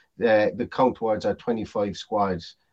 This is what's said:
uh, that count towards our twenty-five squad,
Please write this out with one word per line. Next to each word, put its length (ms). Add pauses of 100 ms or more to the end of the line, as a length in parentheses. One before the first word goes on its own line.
(200)
uh, 340
that 160
count 240
towards 300
our 100
twenty-five 600
squad, 480 (280)